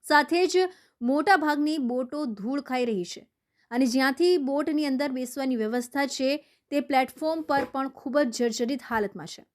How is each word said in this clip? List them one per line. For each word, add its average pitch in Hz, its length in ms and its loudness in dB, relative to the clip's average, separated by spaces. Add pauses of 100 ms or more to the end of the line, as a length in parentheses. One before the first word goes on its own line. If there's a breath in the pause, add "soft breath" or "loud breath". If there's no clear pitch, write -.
સાથે 311 440 4
જ - 100 0 (460 loud breath)
મોટાભાગની 302 760 2
બોટો 254 480 -4
ધૂળ 226 340 -6
ખાઈ 254 240 -2
રહી 202 200 -2
છે - 240 -14 (420)
અને 247 160 2
જ્યાંથી 269 520 2
બોટની 294 480 0
અંદર 269 240 -2
બેસવાની 254 460 -4
વ્યવસ્થા 247 500 -2
છે 269 380 -2 (260 soft breath)
તે 285 100 0
પ્લેટફોર્મ 285 640 -2
પર 277 220 0
પણ 269 240 -4
ખૂબ 269 300 -4
જ 247 180 0
જર્જરિત 240 440 -2 (100)
હાલતમાં 202 360 -4
છે. - 280 -18